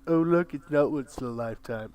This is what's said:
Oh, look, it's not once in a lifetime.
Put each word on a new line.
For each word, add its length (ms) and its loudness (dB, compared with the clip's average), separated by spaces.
Oh, 140 4
look, 320 2
it's 160 -12
not 220 4
once 280 -6
in 80 -6
a 20 -4
lifetime. 640 -8